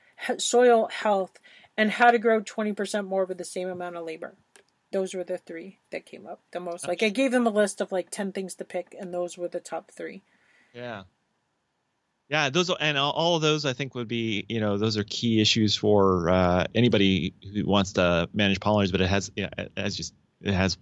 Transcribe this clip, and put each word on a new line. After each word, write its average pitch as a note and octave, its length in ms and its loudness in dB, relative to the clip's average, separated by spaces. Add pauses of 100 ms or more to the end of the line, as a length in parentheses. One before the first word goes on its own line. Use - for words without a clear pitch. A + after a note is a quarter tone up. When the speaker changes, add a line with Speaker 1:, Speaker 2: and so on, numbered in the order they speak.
(260)
Speaker 1:
he-, B3+ 120 -2
soil A#3+ 480 6
health, G3 520 -2 (380)
and G#3+ 140 2
how A#3+ 200 6
to A#3+ 80 6
grow A3 220 4
twenty G#3+ 320 -6
percent G3+ 340 -4
more F#3+ 200 0
with F#3 100 -8
the F3 80 -10
same F#3 240 -8
amount F3 280 -8
of E3+ 100 -10
labor. E3 260 -12 (600)
Those F#3+ 200 -2
were F#3 120 -6
the F#3 120 -6
three F3 400 -14 (140)
that - 160 -10
came - 200 -20
up - 140 -16 (120)
the F3 80 -8
most. F3 280 -10
Like, F3+ 140 -2
I G#3+ 80 2
gave B3+ 220 0
them B3 140 2
a A3+ 40 2
list G3+ 320 0
of, F#3+ 100 -6
like, F3+ 160 -4
ten G3 240 -6
things F#3+ 220 -8
to F3+ 100 -12
pick, - 340 -10
and F3+ 140 -12
those F3 240 -6
were F3 120 -8
the F3 120 -8
top - 300 -12
three. E3+ 320 -14 (500)
Speaker 2:
Yeah. A#2+ 300 -12 (1300)
Yeah, C#3+ 220 0
those E3+ 180 0
are, F3+ 100 0
and D3 200 0
all, C#3+ 140 0
all E3+ 240 2
of D#3 60 0
those D3+ 220 2
I C3+ 80 -2
think C3+ 220 -8
would A#2+ 140 -8
be, A2+ 400 -2
you A2+ 120 -2
know, G#2 160 0
those G#2+ 220 0
are G2+ 60 -2
key A2+ 360 0
issues G#2+ 340 2
for, F#2+ 540 4
uh, F2+ 460 4
anybody G2 580 2 (220)
who G#2 120 -2
wants G2 280 2
to F2 400 2
manage G2+ 260 0
pollinators, G2+ 320 2
but F#2 80 0
it F#2 80 2
has, G2 260 -2
yeah, G2 140 -6 (280)
as G2 220 -6
you E2 40 -8
s-, - 100 -12 (300)
it G2+ 100 -2
has F#2 300 0